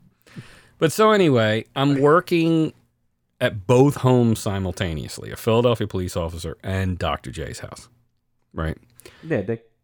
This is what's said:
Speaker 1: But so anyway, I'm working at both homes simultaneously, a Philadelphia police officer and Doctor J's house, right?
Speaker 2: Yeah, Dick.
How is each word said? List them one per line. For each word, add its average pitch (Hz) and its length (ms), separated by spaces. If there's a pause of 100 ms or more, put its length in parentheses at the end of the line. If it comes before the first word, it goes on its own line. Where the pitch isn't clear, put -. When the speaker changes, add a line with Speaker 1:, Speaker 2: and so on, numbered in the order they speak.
(800)
Speaker 1:
But 160 140
so 214 200
anyway, 120 540 (100)
I'm 139 240
working 165 720 (680)
at 110 260
both 135 300
homes 123 440
simultaneously, 92 920
a - 60
Philadelphia 113 500
police 92 300
officer 82 480
and 95 340
Doctor 71 320
J's 69 300
house, - 280 (680)
right? 80 220 (460)
Speaker 2:
Yeah, 156 200
Dick. 113 280 (140)